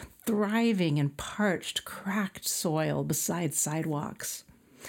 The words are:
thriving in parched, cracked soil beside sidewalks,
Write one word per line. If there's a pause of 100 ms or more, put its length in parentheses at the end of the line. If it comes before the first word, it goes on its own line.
(240)
thriving
in
parched,
cracked
soil
beside
sidewalks, (440)